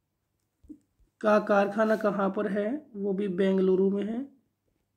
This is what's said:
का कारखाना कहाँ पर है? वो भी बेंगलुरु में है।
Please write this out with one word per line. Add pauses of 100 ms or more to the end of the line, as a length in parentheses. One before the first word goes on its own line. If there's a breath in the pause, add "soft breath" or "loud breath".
(1200)
का
कारखाना
कहाँ
पर
है?
वो
भी
बेंगलुरु
में
है। (600)